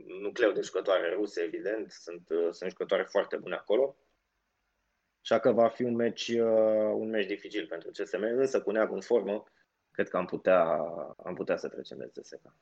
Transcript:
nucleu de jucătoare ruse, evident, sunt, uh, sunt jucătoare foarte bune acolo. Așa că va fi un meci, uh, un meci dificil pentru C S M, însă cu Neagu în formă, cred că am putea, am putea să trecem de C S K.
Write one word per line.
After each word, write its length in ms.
nucleu 300
de 100
jucătoare 540
ruse, 280
evident, 480
sunt, 380
uh, 220
sunt 200
jucătoare 320
foarte 340
bune 180
acolo. 420
Așa 160
că 140
va 160
fi 140
un 120
meci, 340
uh, 640
un 140
meci 180
dificil 400
pentru 240
C 40
S 180
M, 100
însă 400
cu 80
Neagu 240
în 60
formă, 440
cred 180
că 80
am 100
putea, 360
am 100
putea 220
să 120
trecem 300
de 160
C 100
S 60
K. 320